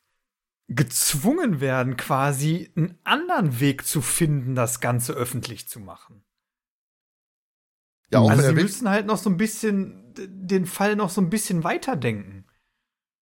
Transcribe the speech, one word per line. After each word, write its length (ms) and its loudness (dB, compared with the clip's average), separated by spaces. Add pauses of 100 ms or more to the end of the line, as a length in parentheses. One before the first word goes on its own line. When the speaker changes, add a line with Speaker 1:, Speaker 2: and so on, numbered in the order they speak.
(680)
Speaker 1:
gezwungen 920 0
werden, 360 0
quasi 800 0
einen 280 -2
anderen 560 0
Weg 260 2
zu 160 -2
finden, 520 0
das 260 -2
Ganze 340 0
öffentlich 540 -6
zu 120 -14
machen. 440 -20 (1900)
Speaker 2:
Ja, 80 6
auch 100 8
Speaker 1:
Also 120 8
Speaker 2:
wenn 20 6
der 60 6
Speaker 1:
sie 60 4
Speaker 2:
Weg 80 6
Speaker 1:
müssen 260 -2
halt 160 2
noch 120 0
so 120 0
ein 60 2
bisschen, 800 -2
d-, 140 -12
den 380 -2
Fall 300 0
noch 140 0
so 100 -2
ein 100 2
bisschen 340 -2
weiterdenken. 800 -4 (760)